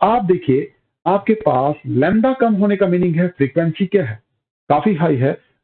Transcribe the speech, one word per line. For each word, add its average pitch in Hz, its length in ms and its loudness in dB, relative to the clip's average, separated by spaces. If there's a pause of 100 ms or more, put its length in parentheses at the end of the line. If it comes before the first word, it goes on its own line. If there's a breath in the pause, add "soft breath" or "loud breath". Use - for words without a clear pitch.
आप 220 220 2
देखिए, 156 500 0 (320)
आपके 202 280 0 (120)
पास 139 280 0 (240)
lambda 214 420 2
कम 226 140 2
होने 202 220 0
का 196 100 0
meaning 180 300 0
है 175 120 0
frequency 165 580 -2
क्या 185 180 0
है? 107 180 -8 (480)
काफी 156 240 2
हाई 156 220 0
है, 135 240 -2 (240 soft breath)